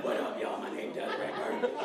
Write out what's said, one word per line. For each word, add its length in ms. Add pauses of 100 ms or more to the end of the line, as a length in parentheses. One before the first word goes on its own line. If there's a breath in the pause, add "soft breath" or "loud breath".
What 140
up, 200
y'all? 220
My 160
name 160
Doug 260
Redbird. 540 (140)